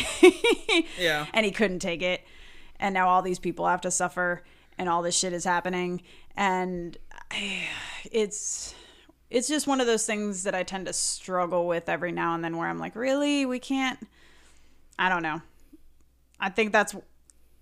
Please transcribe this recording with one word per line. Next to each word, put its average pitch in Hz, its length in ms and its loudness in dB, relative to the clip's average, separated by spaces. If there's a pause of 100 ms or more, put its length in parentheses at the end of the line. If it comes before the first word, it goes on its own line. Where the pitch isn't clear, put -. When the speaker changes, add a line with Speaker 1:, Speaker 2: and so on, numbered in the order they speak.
(220)
Speaker 1:
<laughs> 349 120 12 (640)
Speaker 2:
Yeah. 156 340 2
Speaker 1:
And 220 120 2
he 190 60 0
couldn't 185 280 0
take 170 240 -4
it. 180 180 0 (580)
And 196 140 0
now 185 160 6
all 185 140 8
these 185 160 -2
people 175 280 -2
have 180 140 2
to 180 100 -2
suffer 175 520 0 (340)
and 185 100 -4
all 170 140 2
this 175 160 0
shit 185 160 0
is 175 100 -4
happening. 180 600 0 (340)
And 185 580 -2 (360)
<sighs> - 40 -8 (760)
it's, - 640 -4 (540)
it's 240 180 0
just 302 200 0
one 269 140 2
of 240 60 2
those 226 180 2
things 208 380 -4
that 196 120 -2
I 185 80 -2
tend 185 220 -8
to 170 80 -8
struggle 175 720 -2
with 170 220 -2
every 170 220 -2
now 170 240 -2
and 165 80 -4
then 165 140 -4
where 170 100 -4
I'm 170 120 -4
like, 165 160 -8
"Really? 277 500 0
We 254 140 -4
can't?" 262 400 -2 (1000)
I 185 120 2
don't 175 140 0
know. 160 180 -4 (960)
I 196 100 -2
think 214 220 0
that's 208 240 2 (680)